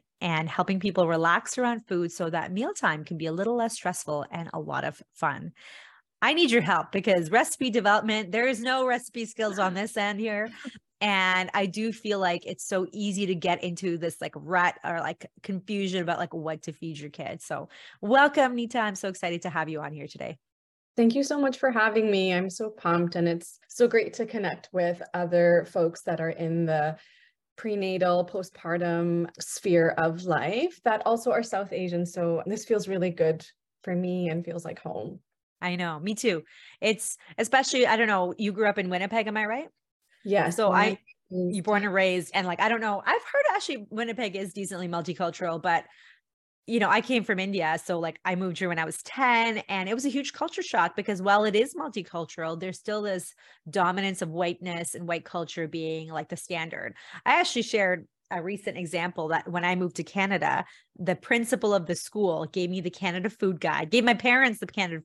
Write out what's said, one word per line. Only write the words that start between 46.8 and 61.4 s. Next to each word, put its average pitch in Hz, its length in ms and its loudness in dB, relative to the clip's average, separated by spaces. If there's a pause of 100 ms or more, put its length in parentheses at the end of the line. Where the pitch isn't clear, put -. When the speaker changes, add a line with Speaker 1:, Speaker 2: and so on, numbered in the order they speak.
Speaker 1:
know, 196 80 4
I 202 100 6
came 233 240 0
from 196 160 0
India. 175 440 0
So, 170 160 -2
like, 160 260 -4
I 185 100 0
moved 180 240 -2
here 185 80 -2
when 170 120 -2
I 160 60 0
was 160 160 -8
ten, 233 580 2 (100)
and 190 180 -4
it 208 60 -2
was 254 120 -2
a 277 40 2
huge 277 240 -4
culture - 280 -6
shock 175 360 0
because 196 240 -2
while 202 240 6
it 208 100 2
is 247 180 2
multicultural, 170 880 -6
there's 185 180 -8
still 214 240 -4
this 190 320 -4 (360)
dominance 185 520 2
of 175 80 -4
whiteness 175 640 -4
and 175 140 -10
white 170 160 -2
culture 165 460 -6
being, 160 400 -6
like, 156 180 -8
the 170 100 -8
standard. - 580 -8 (300)
I 294 140 6
actually 254 240 0
shared 185 420 2 (260)
a 175 120 -4
recent 196 340 -6
example 170 520 -2
that 160 200 0
when 175 160 -2
I 180 80 4
moved 180 220 0
to 170 80 -4
Canada, 165 600 0 (360)
the 180 160 0
principal 226 580 2